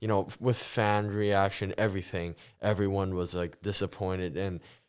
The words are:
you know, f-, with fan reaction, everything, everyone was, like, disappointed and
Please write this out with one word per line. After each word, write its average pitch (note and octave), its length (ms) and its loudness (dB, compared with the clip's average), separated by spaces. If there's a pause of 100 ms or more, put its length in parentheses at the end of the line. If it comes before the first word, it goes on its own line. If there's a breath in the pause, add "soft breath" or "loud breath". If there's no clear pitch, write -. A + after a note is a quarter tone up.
you A2 80 -2
know, G2 200 4
f-, - 120 -10
with A#2+ 160 2
fan G#2 520 0
reaction, G2+ 720 2
everything, F#2 560 -2 (260 soft breath)
everyone G2 540 2
was, F2 200 -2
like, F2 280 -4
disappointed F#2 720 -2
and F#2 240 -4 (280 soft breath)